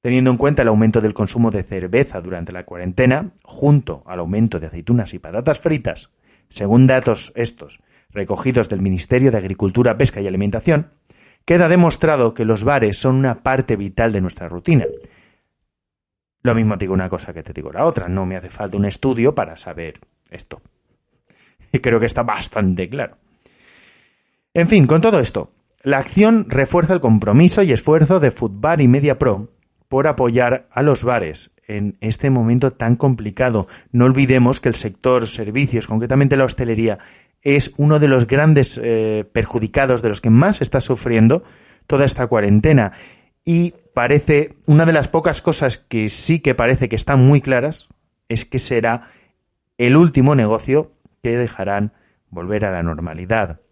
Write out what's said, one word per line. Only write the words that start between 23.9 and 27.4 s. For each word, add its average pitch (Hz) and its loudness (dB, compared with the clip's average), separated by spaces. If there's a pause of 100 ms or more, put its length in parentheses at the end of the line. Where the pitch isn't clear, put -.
En 170 2
fin, 180 6
con 156 4
todo 214 2
esto, 104 -4 (300)
la 139 0
acción 214 2
refuerza 160 0
el 175 0
compromiso 113 4